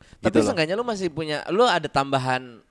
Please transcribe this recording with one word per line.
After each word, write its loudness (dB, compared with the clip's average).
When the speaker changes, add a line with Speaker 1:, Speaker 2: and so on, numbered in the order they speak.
Speaker 1:
Tapi 0
Speaker 2:
Gitu 2
loh. 4
Speaker 1:
seenggaknya 0
lu 0
masih -2
punya, -6
lu 2
ada 2
tambahan -2